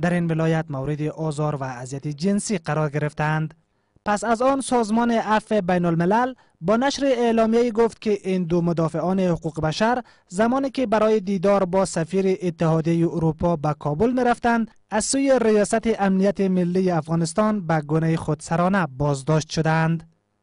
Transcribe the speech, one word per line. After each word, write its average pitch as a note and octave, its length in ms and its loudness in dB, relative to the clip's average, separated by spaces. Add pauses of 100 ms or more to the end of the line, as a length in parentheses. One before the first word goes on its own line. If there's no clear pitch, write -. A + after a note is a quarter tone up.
در E3+ 120 0
این F3 140 0
ولایت D#3+ 420 0
مورد C#3+ 340 -6
آزار D3+ 520 -4
و C3+ 100 -6
اذیت C3 440 -10
جنسی G3 500 -2
قرار D3+ 320 -2
گرفتند. D3+ 640 -4 (500)
پس G#3 200 -2
از A3+ 180 0
آن C4+ 180 2
سازمان A#3 500 0
عفو G#3+ 500 0
بین F3+ 240 0
الملل F#3+ 500 2 (260)
با F#3+ 160 2
نشر C4+ 280 0
اعلامیه‌ای A#3 680 2
گفت A3+ 280 0
که G#3 220 0
این F#3 220 -2
دو E3+ 160 0
مدافعان E3 600 0
حقوق E3 400 -2
بشر A3 420 0 (260)
زمانی A#3+ 420 0
که C4 160 -2
برای A3 340 2
دیدار G3 440 2
با F#3 200 0
سفیر F#3+ 580 0
اتحادیهٔ E3 680 0
اروپا E3 480 -2
به D3+ 220 -2
کابل E3 340 0
می‌رفتند، A#3 580 0 (200)
از G#3 140 -2
سوی C4+ 380 2
ریاست G#3+ 440 2 (120)
امنیت G3 420 2
ملی F#3 500 2
افغانستان E3+ 760 0
به D#3+ 140 0
گونهٔ D#3+ 360 0
خودسرانه E3 680 0 (120)
بازداشت D3 520 0
شدند. D#3+ 580 0 (340)